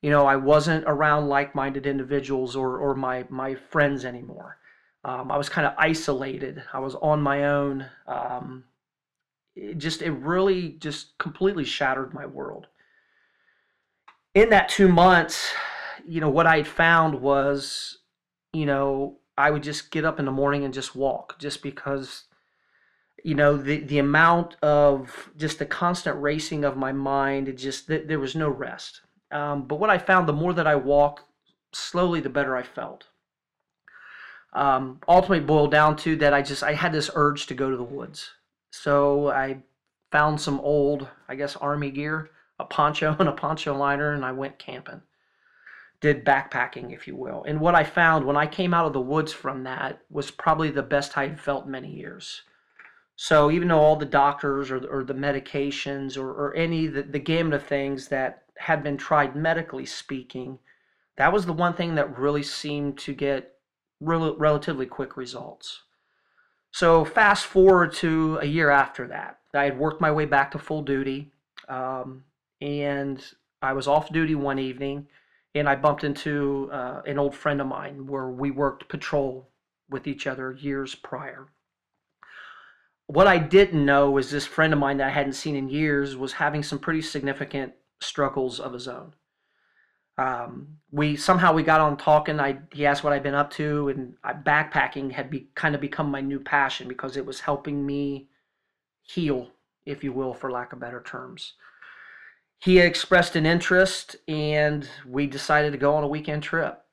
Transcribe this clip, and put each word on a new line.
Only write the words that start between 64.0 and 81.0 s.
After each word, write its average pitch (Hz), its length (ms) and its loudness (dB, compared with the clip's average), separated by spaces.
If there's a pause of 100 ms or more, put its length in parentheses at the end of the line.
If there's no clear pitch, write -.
relatively 151 480 0
quick - 320 -10
results. 123 640 -14 (880)
So 165 360 4
fast 196 420 4
forward 185 460 6
to 160 460 0
a 147 60 -4
year 151 240 2
after 135 380 2
that, - 320 -12 (160)
I 139 80 2
had 135 160 -2
worked 151 200 -2
my 156 120 2
way 151 140 0
back 139 260 2
to 147 80 -10
full 156 240 -6
duty, 135 480 -4 (360)
um, 131 560 -8 (380)
and 143 640 -4 (380)
I 135 100 -2
was 135 140 -4
off 151 260 2
duty 160 220 0
one 139 240 -2
evening, 139 480 -6 (480)
and 147 120 0
I 135 80 4
bumped 143 280 0
into, 139 680 -4
uh, 127 360 -8
an 143 100 -4
old 143 160 0
friend 147 260 -2
of 139 60 -4
mine 139 400 -10
where 135 240 -6
we 131 220 -4
worked 139 380 -2
patrol 131 600 -4 (400)
with 135 160 -8
each 143 220 -8
other 131 240 -8
years 135 420 -8
prior. 135 540 -14 (1600)